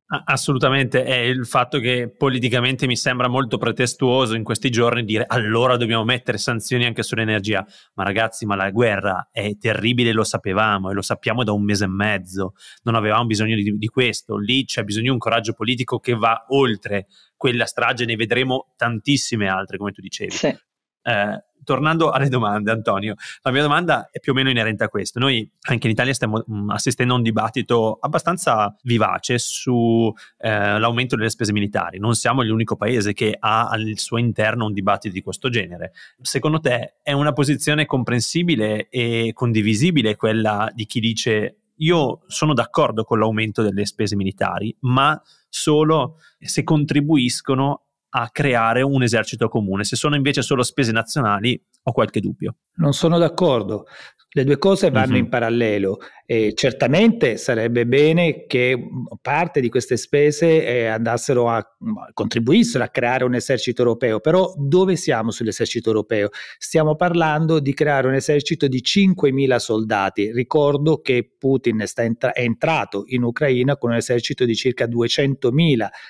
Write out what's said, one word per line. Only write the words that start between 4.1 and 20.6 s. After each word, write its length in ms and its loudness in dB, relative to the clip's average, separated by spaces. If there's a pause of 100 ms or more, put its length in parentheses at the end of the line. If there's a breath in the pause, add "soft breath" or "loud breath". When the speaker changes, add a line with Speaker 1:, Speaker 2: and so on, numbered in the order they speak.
Speaker 1:
in 80 -4
questi 260 -4
giorni 360 0
dire: 200 -2
"Allora 520 0
dobbiamo 260 0
mettere 340 -2
sanzioni 460 -2
anche 200 -2
sull'energia". 640 -2 (280 soft breath)
Ma 100 -6
ragazzi, 420 -2
ma 100 -2
la 140 -2
guerra 640 -2
è 260 -6
terribile, 540 0
lo 140 0
sapevamo 640 -2
e 20 -4
lo 80 -4
sappiamo 440 -2
da 80 0
un 100 0
mese 220 0
e 20 -2
mezzo, 640 -4 (300 loud breath)
non 120 0
avevamo 300 2
bisogno 300 0
di, 220 0
di 100 -4
questo. 500 -2
Lì 280 0
c'è 180 -6
bisogno 220 -4
di 60 0
un 80 0
coraggio 340 -2
politico 460 -4
che 160 -2
va 340 0
oltre 580 0 (300 soft breath)
quella 280 0
strage, 380 -2
ne 140 -2
vedremo 580 -2
tantissime 720 0
altre, 300 -4
come 160 -6
tu 80 -20
dicevi. 300 -10
Speaker 2:
Sì. 160 -2 (580)